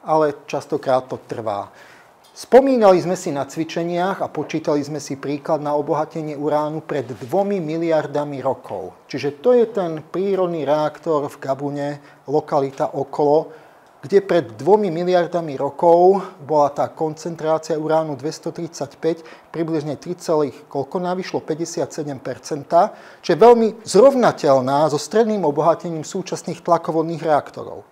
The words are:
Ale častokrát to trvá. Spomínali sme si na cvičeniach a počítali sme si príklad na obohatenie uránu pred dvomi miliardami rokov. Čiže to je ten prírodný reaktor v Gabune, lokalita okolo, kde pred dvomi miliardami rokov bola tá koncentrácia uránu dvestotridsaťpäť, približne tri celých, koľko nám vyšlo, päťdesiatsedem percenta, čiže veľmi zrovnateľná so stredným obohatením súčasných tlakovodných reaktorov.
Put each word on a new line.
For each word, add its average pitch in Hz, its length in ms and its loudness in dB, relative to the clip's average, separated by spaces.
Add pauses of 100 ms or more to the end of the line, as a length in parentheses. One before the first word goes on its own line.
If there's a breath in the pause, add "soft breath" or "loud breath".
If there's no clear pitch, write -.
Ale 156 420 0
častokrát 135 600 -2
to 127 160 -8
trvá. 107 480 -6 (580 loud breath)
Spomínali 240 760 6
sme 175 160 -2
si 156 160 -6
na 139 80 -4
cvičeniach 170 800 -4
a 120 80 -8
počítali 151 480 -2
sme 143 240 -8
si 135 160 -10
príklad 143 400 -4
na 147 160 -2
obohatenie 151 640 -4
uránu 151 480 -2
pred 147 160 -4
dvomi 160 560 -4
miliardami 147 800 -2
rokov. 120 560 -6 (160)
Čiže - 320 -6
to 247 80 4
je 233 160 4
ten 175 400 -6
prírodný 180 560 -2
reaktor 151 640 0
v - 80 -12
Gabune, 143 640 -6 (320 loud breath)
lokalita 139 640 -2
okolo, 147 560 0 (480 loud breath)
kde 196 240 2
pred 160 320 0
dvomi 196 320 2
miliardami 170 720 0
rokov 175 640 4 (160 loud breath)
bola 147 320 2
tá 139 160 -2
koncentrácia 156 880 -4
uránu 156 400 0
dvestotridsaťpäť, 160 1400 -8
približne 156 480 -4
tri 170 160 -10
celých, 151 560 -2
koľko - 240 -6
nám 180 240 -4
vyšlo, 156 240 -6
päťdesiatsedem 151 800 -8
percenta, 160 720 0 (240 loud breath)
čiže - 160 0
veľmi 226 480 6
zrovnateľná 156 1040 4
so 143 80 0
stredným 214 480 0
obohatením 156 640 0
súčasných 175 560 -8
tlakovodných 165 560 0
reaktorov. 131 720 -4